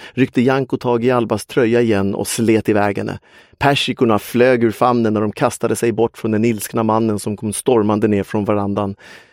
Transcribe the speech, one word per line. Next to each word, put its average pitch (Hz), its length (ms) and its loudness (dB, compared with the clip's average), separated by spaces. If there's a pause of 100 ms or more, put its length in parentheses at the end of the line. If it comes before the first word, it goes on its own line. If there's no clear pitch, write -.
(120)
ryckte 127 280 0
Janko 131 360 0
tag 120 280 -2
i 127 60 2
Albas 117 360 -2
tröja 117 340 2
igen 98 340 0
och - 140 -6
slet 110 400 2
iväg 104 300 0
henne. 104 200 -8 (400)
Persikorna 131 600 2
flög 120 460 2
ur 113 60 2
famnen 117 440 0
när 104 60 0
de 107 120 -2
kastade 117 440 -2
sig 117 160 0
bort 113 260 -2
från 113 120 -4
den 107 140 0
ilskna 113 380 -2
mannen 110 360 0
som 107 180 -6
kom 107 160 -6
stormande 107 560 2
ner 101 140 2
från 104 220 -4
verandan. 101 520 -2 (360)